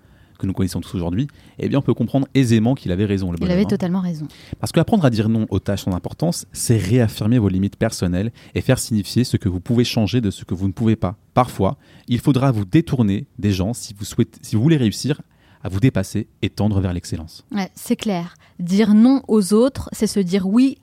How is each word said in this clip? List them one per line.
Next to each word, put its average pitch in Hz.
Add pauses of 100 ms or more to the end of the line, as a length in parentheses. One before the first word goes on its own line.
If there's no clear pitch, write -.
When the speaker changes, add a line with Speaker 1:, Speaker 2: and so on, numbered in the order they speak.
(380)
Speaker 1:
que -
nous 95
connaissons 92
tous -
aujourd'hui, 90 (320)
eh -
bien, 117
on -
peut 120
comprendre 135
aisément 117
qu'il -
avait 92
raison, 95
le 85
Speaker 2:
Il -
Speaker 1:
bonhomme, 180
Speaker 2:
avait 175
Speaker 1:
hein. -
Speaker 2:
totalement 190
raison. 165 (340)
Speaker 1:
Parce -
qu'apprendre 170
à 135
dire 107
non 113
aux 98
tâches 98
sans 95
importance, -
c'est -
réaffirmer 113
vos 101
limites 95
personnelles 101 (220)
et 92
faire 127
signifier -
ce -
que 107
vous 90
pouvez 120
changer 113
de 104
ce -
que -
vous 92
ne 98
pouvez 110
pas. 92 (180)
Parfois, 120 (300)
il 120
faudra 139
vous 107
détourner 113 (120)
des 104
gens 95
si -
vous 101
souhaitez, -
si -
vous 107
voulez 160
réussir 127 (440)
à -
vous 95
dépasser 104 (120)
et 104
tendre 101
vers 92
l'excellence. 82
Speaker 2:
Ouais, -
c'est -
clair. 175 (240)
Dire 196
non 254
aux 202
autres, 240
c'est -
se 202
dire 185
oui 247